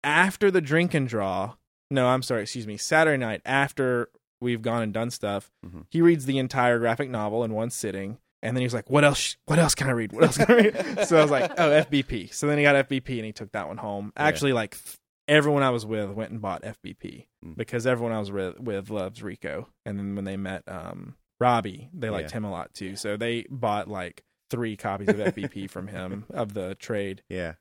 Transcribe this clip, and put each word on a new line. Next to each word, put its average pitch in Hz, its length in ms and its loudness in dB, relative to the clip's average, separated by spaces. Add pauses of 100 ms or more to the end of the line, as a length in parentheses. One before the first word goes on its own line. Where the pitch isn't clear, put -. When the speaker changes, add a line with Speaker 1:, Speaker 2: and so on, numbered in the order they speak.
Speaker 1:
after 180 460 4
the 180 100 4
drink 160 340 2
and 135 140 2
draw, 101 460 -2 (360)
no, 131 160 4
I'm 127 160 4
sorry, 123 200 -2
excuse 110 240 -8
me, 107 100 -10
Saturday 156 420 4
night, 110 260 -4
after 131 640 0 (320)
we've 120 220 -2
gone 117 200 0
and 107 120 -4
done 117 160 -2
stuff, 101 400 -6 (160)
Speaker 2:
Mm-hmm. 85 140 -16 (100)
Speaker 1:
he 160 100 0
reads 165 260 6
the 135 120 0
entire 123 400 2
graphic 120 320 0
novel 110 340 -2
in 110 100 -4
one 113 160 -2
sitting. 98 480 -6 (240)
And 117 140 -2
then 127 60 0
he's 123 120 -2
like, 110 160 -6
"What 147 120 6
else? - 340 2 (100)
What 151 120 4
else 165 160 4
can 135 140 -2
I 131 40 0
read? 117 200 -2
What 110 120 4
else 143 120 4
can 220 140 4
I 240 40 8
read?" 226 440 4
<laughs> 208 100 2
So 170 100 6
I 156 40 10
was 151 80 6
like, 147 280 2
"Oh, 165 120 6
F 151 200 6
B 139 140 2
P." 104 240 -8
So - 180 -6
then 147 120 2
he 143 60 4
got 143 120 8
F 135 120 2
B 135 120 -2
P 127 180 -6
and 110 80 -6
he 107 60 -10
took 101 200 -14
that 101 140 -4
one 92 120 -10
home. 104 380 -6
Speaker 2:
Yeah. 143 80 -2
Speaker 1:
Actually, 151 280 2
like, 113 200 -2
th-, - 240 -18 (300)
everyone 147 380 4
I 131 60 4
was 117 160 -2
with 107 240 -4
went 107 200 -8
and 113 100 -10
bought 95 220 -4
F 107 200 -12
B 95 120 -12
P - 320 -16 (180)
Speaker 2:
Mm. 82 120 -14
Speaker 1:
because 117 300 -4
everyone 120 280 0
I 110 60 -2
was 101 100 -6
with, 95 300 -4
with 104 300 -6
loves 104 320 -6
Rico. 92 460 -10 (160)
And 101 140 -6
then 98 160 -6
when 98 120 -6
they 95 100 -6
met, 95 320 -8
um, 90 480 -12 (240)
Robbie, 117 520 2
they 139 180 -6
liked 82 200 -6
Speaker 2:
Yeah. - 60 -10
Speaker 1:
him 110 80 -4
a 101 60 -6
lot 85 240 -8
too. 95 200 -10
So 104 220 -4
they 117 340 -4
bought, 107 380 -2
like, 92 340 -10 (280)
three 113 260 -4
copies 101 320 -4
of 101 100 2
F 104 160 0
B 107 140 -8
P 98 180 -10
from 92 220 -10
him 95 400 -10
Speaker 2:
<laughs> - 40 -18
Speaker 1:
of 107 220 -6
the 95 220 -6
trade. 101 520 -6
Speaker 2:
Yeah. 87 320 -6